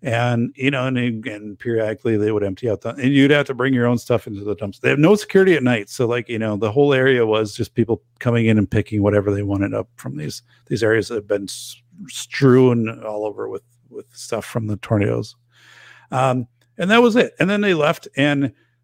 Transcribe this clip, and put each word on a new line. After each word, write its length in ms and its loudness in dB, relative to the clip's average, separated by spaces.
And, 520 0
you 160 -2
know, 160 -2
and, 100 -2
and 640 -6
periodically 580 -2
they 140 2
would 140 0
empty 260 -4
out 120 -4
the, 80 -6
and 220 0
you'd 200 4
have 140 2
to 80 -6
bring 200 -2
your 120 2
own 120 2
stuff 280 -2
into 180 -10
the 100 -4
dumpster. 260 -10
They 100 -2
have 100 0
no 160 6
security 400 4
at 80 0
night. 240 0
So, 180 -2
like, 220 -2
you 100 -4
know, 180 -2
the 140 0
whole 240 2
area 320 4
was 280 0
just 200 -6
people 280 0
coming 260 0
in 100 4
and 140 2
picking 320 -2
whatever 320 2
they 80 -4
wanted 320 -2
up 220 -4
from 200 -12
these, 260 -10
these 160 -4
areas 260 2
that 80 -8
have 100 -8
been 180 -2
s-, 380 -14
strewn 920 2
all 240 -6
over 220 -8
with, 160 -12
with 260 -20
stuff 300 -8
from 240 -6
the 80 -4
tornadoes. 580 -2
Um, 340 0
and 120 0
that 120 6
was 140 4
it. 240 2
And 100 0
then 120 0
they 120 2
left. 320 -2
And 360 0